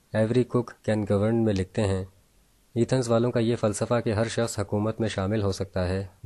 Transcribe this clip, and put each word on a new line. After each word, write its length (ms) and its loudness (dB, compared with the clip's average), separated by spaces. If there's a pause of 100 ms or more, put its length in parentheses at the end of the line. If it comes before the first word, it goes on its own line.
(160)
Every 280 2
Cook 220 -2
Can 320 -4
Govern 340 2
में 200 2
लिखते 300 -2
हैं, 260 -2 (680)
"एथेंस 320 2
वालों 220 4
का 100 0
ये 140 2
फ़लसफ़ा 460 0
कि 100 -2
हर 180 0
शख्स 300 -4
हुकूमत 420 -2
में 80 0
शामिल 340 -2
हो 100 0
सकता 280 -4
है, 300 -2 (160)